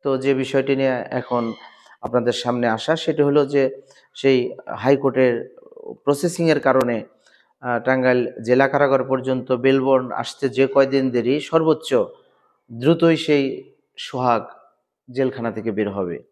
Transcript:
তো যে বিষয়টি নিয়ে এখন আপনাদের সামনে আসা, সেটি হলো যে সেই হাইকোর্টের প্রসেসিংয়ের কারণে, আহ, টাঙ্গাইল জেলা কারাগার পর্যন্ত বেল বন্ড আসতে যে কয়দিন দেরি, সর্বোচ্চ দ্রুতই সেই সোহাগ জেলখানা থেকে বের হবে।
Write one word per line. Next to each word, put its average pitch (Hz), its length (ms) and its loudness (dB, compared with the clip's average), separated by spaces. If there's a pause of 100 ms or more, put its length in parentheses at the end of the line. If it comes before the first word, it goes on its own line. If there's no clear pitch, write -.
তো 135 140 0
যে 135 160 0
বিষয়টি 135 420 0
নিয়ে 131 340 0
এখন 120 440 -4 (480)
আপনাদের 120 320 0
সামনে 120 340 -2
আসা, 113 280 0
সেটি 151 260 -2
হলো 143 240 4
যে 135 360 -2 (340)
সেই 131 400 0 (220)
হাইকোর্টের 127 800 0 (480)
প্রসেসিংয়ের 156 560 0
কারণে, 120 440 2 (580)
আহ, 120 180 -2
টাঙ্গাইল 127 640 0
জেলা 127 240 4
কারাগার 135 360 2
পর্যন্ত 131 480 -4
বেল 131 300 2
বন্ড 127 320 0
আসতে - 360 -6
যে 127 180 2
কয়দিন 135 420 2
দেরি, 123 300 0
সর্বোচ্চ 160 560 0 (760)
দ্রুতই 160 460 2
সেই 139 560 -2 (240)
সোহাগ 120 480 -2 (680)
জেলখানা 120 400 -4
থেকে 107 200 -6
বের 101 180 -2
হবে। 92 420 -6